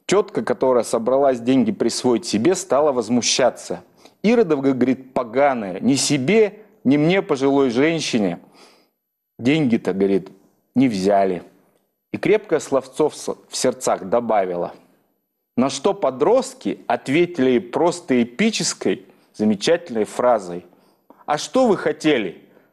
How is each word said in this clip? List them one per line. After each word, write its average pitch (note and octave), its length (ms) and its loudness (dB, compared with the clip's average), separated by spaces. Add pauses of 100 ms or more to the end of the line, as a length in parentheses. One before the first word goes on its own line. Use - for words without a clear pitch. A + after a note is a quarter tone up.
тётка, F#3+ 360 0
которая B2 420 2
собралась B2+ 560 0
деньги A#2 320 2
присвоить A2+ 540 0
себе, B2 280 0
стала D3 380 0
возмущаться. A#2 920 -2 (400)
"Иродов, F#3+ 400 2
говорит, B2+ 500 0
"Поганая, A#2+ 680 -2
ни A#2+ 140 2
себе, D#3+ 720 0 (180)
ни C#3 140 2
мне, F3 260 2
пожилой C#3 480 2
женщине". B2 720 -2 (1000)
Деньги-то, A#2+ 540 0
говорит, G2 380 0 (440)
не B2+ 140 2
взяли". G2 560 0 (680)
И G#2+ 40 -6
крепкое E3+ 440 0
словцо - 480 -2
в - 80 -16
с-, - 200 -10 (120)
в - 80 -12
сердцах A#2 480 -2
добавила. F#2+ 680 -2 (840)
На C3 120 0
что G3 260 -2
подростки D3 920 -2
ответили C3 640 0
ей A#2+ 100 4
просто C3+ 600 0
эпической, - 840 -4 (280)
замечательной G#2+ 680 0
фразой: G2 600 0 (640)
"А D3+ 120 -2
что B3+ 280 0
вы F#3+ 100 4
хотели? C#3 680 -2 (280)